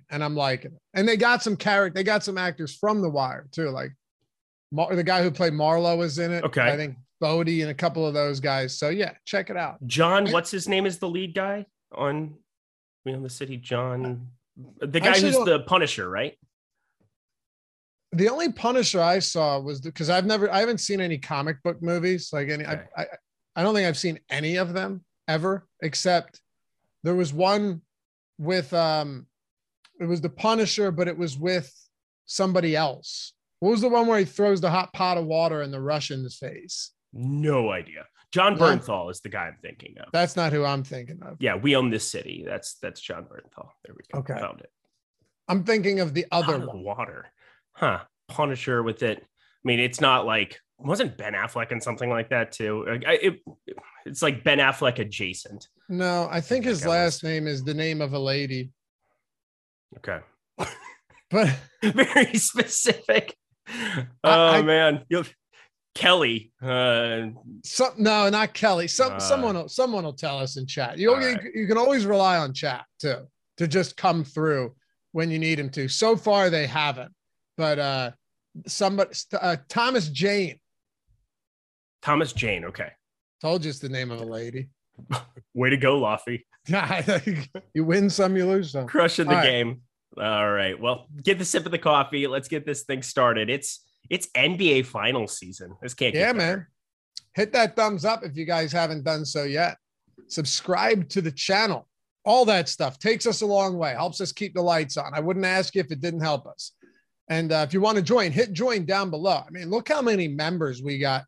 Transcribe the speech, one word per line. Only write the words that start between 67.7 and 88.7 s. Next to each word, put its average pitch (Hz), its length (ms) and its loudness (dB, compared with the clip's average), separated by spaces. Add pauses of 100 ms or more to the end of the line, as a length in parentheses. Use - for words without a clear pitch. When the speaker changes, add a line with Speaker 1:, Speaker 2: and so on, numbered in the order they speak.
Speaker 1:
no, 208 320 4
not 214 240 0
Kelly. 180 340 2
Some, 262 260 0
Speaker 2:
uh, - 60 -8
Speaker 1:
someone 247 360 0
will, 165 140 -6
someone 233 340 0
will 147 100 -6
tell 139 260 -6
us 135 180 -6
in 131 80 -6
chat. 135 320 -6
You, 220 160 6
Speaker 2:
All 269 80 2
Speaker 1:
you, 254 140 0
Speaker 2:
right. 185 80 -8 (100)
Speaker 1:
you 214 140 -2
can 220 100 2
always 254 280 4
rely 190 320 4
on 139 160 0
chat 135 320 -6 (140)
too, 139 280 -4 (300)
to 170 100 -2
just 175 280 0
come 170 280 0
through 139 520 -2 (360)
when 165 180 -2
you 160 80 -2
need 160 220 0
him 139 100 -4
to. 135 180 -4
So 220 300 2
far, 202 320 4
they 156 160 2
haven't. 135 480 -2 (420)
But, 151 240 0
uh, 131 320 -2 (540)
somebody, 196 460 0 (280)
uh, 175 180 0 (120)
Thomas 233 400 0
Jane. 175 500 -2 (1400)
Speaker 2:
Thomas 147 320 2
Jane. 95 320 -4
Okay. 90 240 -10 (520)
Speaker 1:
Told 160 220 0
you 156 60 -4
it's 135 100 -8
the 139 100 -10
name 127 220 -6
of 117 80 -8
a 117 60 -10
lady. 117 440 -8 (400)
Speaker 2:
<laughs> - 440 -12
Way 127 160 2
to 139 80 4
go, 139 240 4
Laffy. 117 440 -2 (220)
Speaker 1:
<laughs> 180 960 -2 (100)
You 160 120 0
win 196 240 4
some, 190 260 2
you 180 100 2
lose 190 260 2